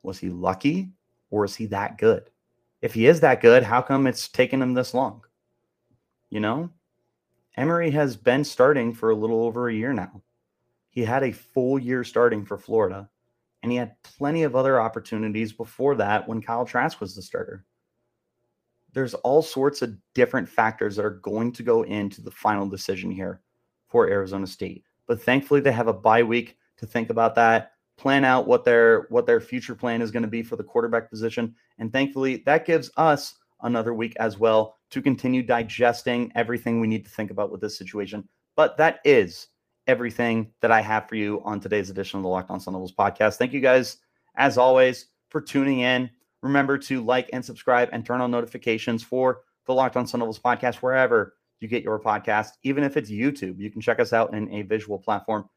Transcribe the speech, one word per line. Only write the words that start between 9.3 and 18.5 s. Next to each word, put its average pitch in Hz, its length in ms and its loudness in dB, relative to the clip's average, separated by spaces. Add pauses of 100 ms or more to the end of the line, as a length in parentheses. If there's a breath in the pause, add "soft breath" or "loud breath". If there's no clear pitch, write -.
over 120 240 -2
a 117 60 -4
year 117 200 -4
now. 95 280 -8 (680)
He 123 140 -4
had 127 200 0
a 123 80 -2
full 131 480 -2
year 123 240 -4
starting 113 420 0
for 101 120 -8
Florida, 101 520 -2 (540)
and 120 80 -4
he 123 60 0
had 113 260 -8
plenty 156 400 -4
of 131 120 -2
other 131 240 4
opportunities 110 720 -4
before 131 440 -2
that 104 320 0
when 113 140 -6
Kyle 117 240 -4
Trask 127 360 -4
was 95 140 -12
the 98 60 -16
starter. 92 440 -12 (1300)